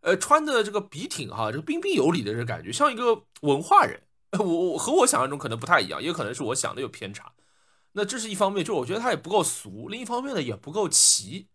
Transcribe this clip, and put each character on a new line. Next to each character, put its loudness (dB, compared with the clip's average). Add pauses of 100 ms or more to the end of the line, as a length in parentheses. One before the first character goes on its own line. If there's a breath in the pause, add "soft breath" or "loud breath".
呃， 4
穿 4
的 0
这 -2
个 -2
笔 -10
挺 -8
哈， -4
这 -6
个 -6
彬 -4
彬 -2
有 4
礼 0
的 -4
这 -4
个 -4
感 -6
觉， -12
像 2
一 -6
个 0 (180)
文 2
化 6
人。 -4 (300)
<laughs> -2
我， 2
我 0
和 -2
我 6
想 2
象 0
中 -8
可 -8
能 -4
不 -10
太 4
一 -2
样， -6
也 -2
可 -4
能 -6
是 -6
我 -2
想 -4
的 -8
有 -6
偏 -12
差。 -18 (640)
那 -2
这 -6
是 -8
一 -4
方 4
面， 0
就 -2
是 2
我 -2
觉 -6
得 -2
他 -2
也 2
不 -10
够 4
俗。 -4
另 -10
一 -10
方 -4
面 -6
呢， -2
也 -4
不 -16
够 0
奇。 2